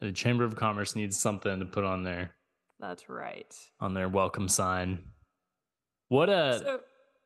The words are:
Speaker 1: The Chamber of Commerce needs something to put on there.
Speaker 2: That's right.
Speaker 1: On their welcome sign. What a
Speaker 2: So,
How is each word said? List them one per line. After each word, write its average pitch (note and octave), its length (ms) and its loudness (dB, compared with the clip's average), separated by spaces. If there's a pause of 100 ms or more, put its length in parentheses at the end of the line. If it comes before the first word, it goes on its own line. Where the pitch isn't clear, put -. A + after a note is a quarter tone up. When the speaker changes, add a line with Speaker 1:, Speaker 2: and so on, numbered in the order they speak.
Speaker 1:
The G#2 120 -2
Chamber A#2+ 320 2
of A2 120 -2
Commerce G#2 380 -2
needs G2+ 240 -2
something G2 400 0
to F#2 60 -4
put G2 200 -2
on F#2 180 -2
there. F2+ 320 -6 (440)
Speaker 2:
That's F2+ 300 -10
right. - 440 -12 (280)
Speaker 1:
On G2 120 -2
their F#2 160 0
welcome F#2+ 400 0
sign. F#2 640 -2 (960)
What D3 200 6
a D3 300 4
Speaker 2:
So, C4 240 -4 (420)